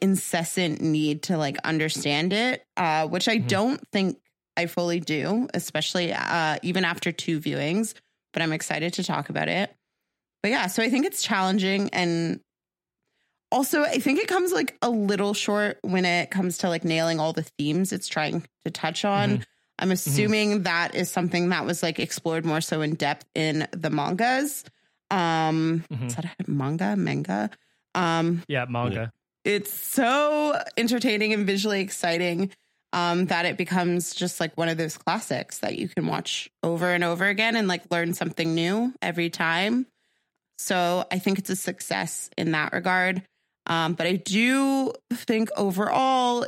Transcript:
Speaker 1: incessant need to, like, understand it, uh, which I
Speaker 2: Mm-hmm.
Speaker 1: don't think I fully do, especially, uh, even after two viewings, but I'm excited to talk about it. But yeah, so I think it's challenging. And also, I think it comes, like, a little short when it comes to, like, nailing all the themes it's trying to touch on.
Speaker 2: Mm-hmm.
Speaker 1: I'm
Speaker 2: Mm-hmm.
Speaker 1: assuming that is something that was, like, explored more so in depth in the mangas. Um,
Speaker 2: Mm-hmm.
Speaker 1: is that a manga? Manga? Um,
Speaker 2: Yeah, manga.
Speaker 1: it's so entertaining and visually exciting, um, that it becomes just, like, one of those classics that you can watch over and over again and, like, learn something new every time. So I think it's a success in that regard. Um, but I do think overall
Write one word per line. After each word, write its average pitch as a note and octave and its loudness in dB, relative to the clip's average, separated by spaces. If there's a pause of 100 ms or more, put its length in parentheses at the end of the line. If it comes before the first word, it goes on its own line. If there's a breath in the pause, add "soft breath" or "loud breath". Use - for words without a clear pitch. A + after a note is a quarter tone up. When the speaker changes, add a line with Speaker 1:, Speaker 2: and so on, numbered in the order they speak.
Speaker 1:
incessant F3+ 0
need D3+ 0
to, F3+ 0
like, D3 -2
understand D#3 0
it, A#3+ 0 (100)
uh, D#3+ 2
which - -2
I A3+ 4
Speaker 2:
Mm-hmm. A#2+ 0
Speaker 1:
don't G#3 0
think G3 0 (400)
I E3+ 2
fully F3 0
do, E3 0
especially, F3 -2
uh, D#3+ 0
even F3+ 0
after E3+ 0
two D#3+ -2
viewings, D3+ -2 (400 soft breath)
but D#3 0
I'm D#3+ 0
excited D#3+ -4
to F3+ -2
talk D3+ -2
about D3+ -2
it. F#3+ 0 (720)
But G#3 2
yeah, B3 0
so A3+ -2
I A3 2
think C4 2
it's - -4
challenging. F#3+ 2
And E3+ 0 (1120)
also, C#4+ 2
I - 2
think C#4+ 2
it A4 -2
comes, F4+ 2
like, D#4 -2
a A#3+ 2
little G3+ 2
short G#3 0
when F#3 2
it F3 2
comes F3+ -2
to, F#3 0
like, E3 -2
nailing E3 2
all D#3 0
the D#3+ -2 (140)
themes E3+ 0
it's F#3+ -6
trying D#3 -2 (200)
to D#3+ -6
touch D#3+ -4
on. G3+ 4
Speaker 2:
Mm-hmm. B2+ 2 (380)
Speaker 1:
I'm - 0
Speaker 2:
Mm-hmm. F#3+ 2
Speaker 1:
assuming G#3 2
that E3+ 0
is F3 -2
something F3 0
that D#3+ 2
was, E3 -2
like, E3 0
explored D#3+ -2
more D#3 0
so D#3 -2
in D3+ 0
depth D3 -2 (100)
in D#3 0
the D#3+ -4
mangas. A3+ 0 (460 soft breath)
Um, E3 2
Speaker 2:
Mm-hmm. B2 -4
Speaker 1:
is A#2+ -6
that D#3+ -6
a - -8
manga? D#3+ 0
Manga? F#3 -2 (460 loud breath)
Um, E3+ 0
Speaker 2:
Yeah, B2+ -2
manga. A#2 -2 (320)
Speaker 1:
it's G#3 0
so D4 2 (160)
entertaining A3 2
and G#3 2
visually G3 0
exciting, F3 0 (400 soft breath)
um, F3 2
that E3+ 2
it F3+ 0
becomes F3+ 0
just, - -4
like, D#3+ -4
one E3 0
of E3 0
those D#3 -4
classics - -4
that - -4
you - -4
can D#3 -2
watch - -4 (140)
over E3+ 0
and F3 2
over E3+ 2
again A3 2
and, G#3 2
like, F3 -2
learn E3+ 0
something E3 -2
new G3+ 0
every E3+ -2
time. F#3 0 (720)
So F3+ 0
I F#3 -2
think F#3+ 0
it's F#3+ -6
a F#3 -2
success - -6
in D#3+ -2
that D#3 -2
regard. F#3 0 (480)
Um, E3 0
but E3 -2
I F#3 2
do C4 2 (180)
think A3 0
overall A#3+ 2